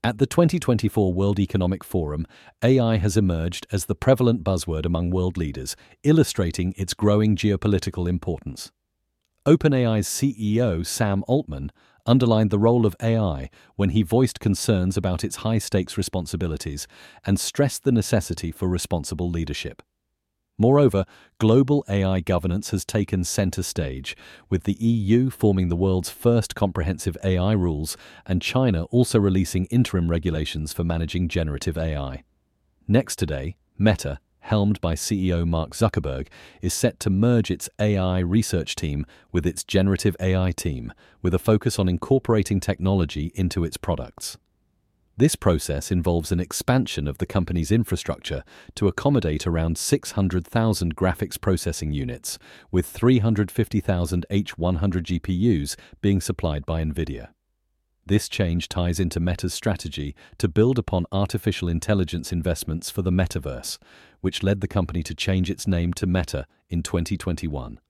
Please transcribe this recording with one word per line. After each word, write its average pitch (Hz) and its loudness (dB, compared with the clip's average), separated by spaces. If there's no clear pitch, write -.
At 120 0
the 127 4
twenty 175 2
twenty-four 107 2
World 98 2
Economic 92 0
Forum, 78 -4
A 127 4
I 113 2
has 104 2
emerged 87 0
as 98 -2
the 101 -4
prevalent 120 2
buzzword 82 -2
among 85 0
world 90 0
leaders, 71 -6
illustrating 92 2
its 95 -4
growing 104 4
geopolitical 95 0
importance. 82 -6
Open 151 6
A 127 2
I's 110 2
C 139 -2
E 110 2
O 87 0
Sam 98 0
Altman 78 -2
underlined 117 4
the 101 2
role 113 4
of 98 0
A 113 0
I 73 -2
when 98 2
he 92 2
voiced 117 2
concerns 92 0
about 90 -2
its - -6
high-stakes 104 -2
responsibilities 80 -6
and 98 2
stressed - -2
the 135 2
necessity 101 0
for 95 -4
responsible 87 -2
leadership. 80 -6
Moreover, 117 6
global 131 4
A 98 2
I 95 2
governance 90 -2
has 95 -2
taken 101 0
center 95 -2
stage, 67 -6
with 95 0
the 101 0
E 117 4
U 117 4
forming 95 2
the 85 0
world's 92 0
first - 0
comprehensive 90 -2
A 92 2
I 95 2
rules 82 0
and 90 0
China 117 0
also 120 2
releasing 95 2
interim 92 2
regulations 78 -2
for 87 -4
managing 85 -2
generative 78 -2
A 80 -2
I. 67 -8
Next 113 0
today, 76 -4
Meta, 90 2
helmed 101 0
by 82 0
C 95 -2
E 87 2
O 85 0
Mark 82 -2
Zuckerberg, 73 0
is - -2
set - 0
to - -2
merge 107 2
its - -6
A 104 2
I 92 0
research 90 0
team 73 -4
with 87 0
its - -2
generative 95 2
A 92 0
I 92 2
team, 64 -6
with 90 2
a 90 2
focus - 0
on 92 2
incorporating 107 0
technology 90 0
into 90 0
its 78 -4
products. - -6
This 143 4
process 76 0
involves 85 0
an 87 2
expansion 90 -2
of 71 -6
the - -2
company's 87 0
infrastructure - -2
to 101 0
accommodate 92 0
around 82 0
six - -2
hundred 92 0
thousand 107 0
graphics 92 -2
processing 80 -2
units, 67 -6
with 120 2
three 123 2
hundred 104 0
fifty 107 0
thousand 87 -2
H 101 -2
one 87 0
hundred 90 0
G 90 -2
P 95 -2
Us 71 -6
being 98 2
supplied 76 -4
by 80 -2
Nvidia. 71 -6
This 101 2
change 85 -2
ties 87 -2
into 87 0
Meta's 87 -2
strategy 76 -6
to - 0
build 117 4
upon 90 -2
artificial 98 -2
intelligence 85 -2
investments 82 -4
for - -6
the 90 0
metaverse, 85 -2
which 92 -2
led 98 2
the 98 -4
company 85 -2
to 78 -8
change 95 0
its - -6
name 87 0
to - -2
Meta 87 -2
in 82 -2
twenty 90 -2
twenty-one. 71 -6